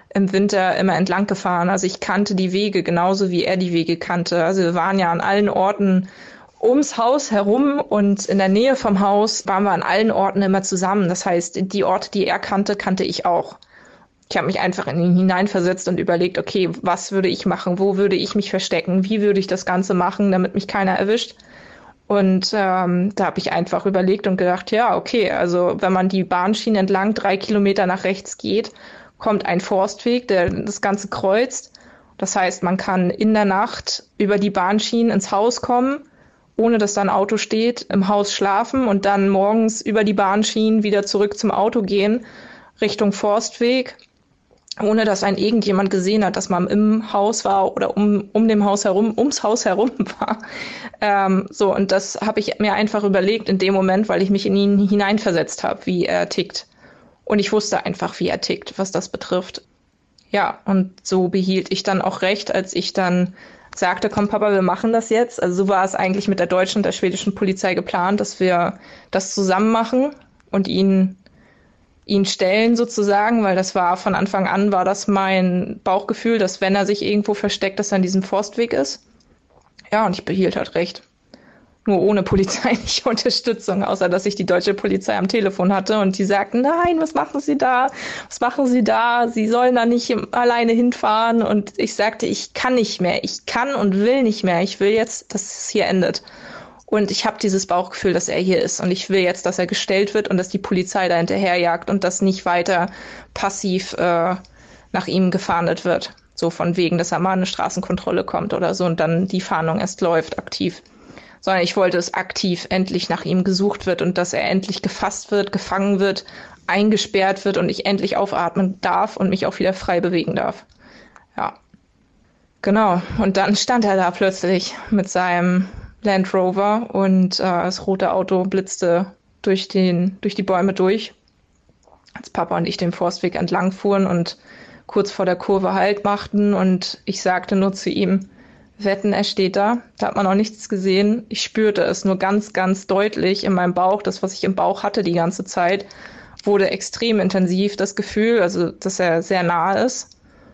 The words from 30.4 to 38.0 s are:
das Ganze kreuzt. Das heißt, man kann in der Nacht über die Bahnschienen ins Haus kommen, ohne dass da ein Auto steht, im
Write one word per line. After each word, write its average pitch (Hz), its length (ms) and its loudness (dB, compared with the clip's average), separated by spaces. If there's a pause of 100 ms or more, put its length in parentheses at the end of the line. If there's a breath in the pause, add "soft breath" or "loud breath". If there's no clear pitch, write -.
das 208 320 -6
Ganze 202 260 -2
kreuzt. 214 640 -2 (460 loud breath)
Das - 180 -2
heißt, 185 280 0
man 180 120 0
kann 185 320 0
in 220 240 2
der 214 140 4
Nacht - 580 -2 (140)
über 208 180 2
die 202 140 2
Bahnschienen 214 600 0
ins 202 200 0
Haus 214 320 0
kommen, 262 380 0 (560 soft breath)
ohne 233 200 4
dass 202 160 0
da 208 80 0
ein 196 80 2
Auto 202 300 0
steht, 226 500 -2
im 196 200 2